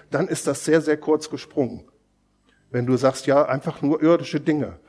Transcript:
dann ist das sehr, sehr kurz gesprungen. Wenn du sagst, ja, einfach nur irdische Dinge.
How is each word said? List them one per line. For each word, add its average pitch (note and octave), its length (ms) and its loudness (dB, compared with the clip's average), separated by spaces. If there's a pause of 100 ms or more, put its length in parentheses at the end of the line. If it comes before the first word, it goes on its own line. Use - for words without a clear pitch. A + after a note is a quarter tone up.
dann E3 180 -2
ist D#3+ 200 -4
das C#3+ 160 -4
sehr, D#3 180 4
sehr D3+ 160 0
kurz D3+ 320 -2
gesprungen. - 540 -6 (880)
Wenn A#2+ 140 -2
du B2+ 100 2
sagst, C3 320 0
ja, C#3+ 180 4
einfach C#3+ 360 -4
nur D3 200 0
irdische D#3+ 380 2
Dinge. C3+ 500 -4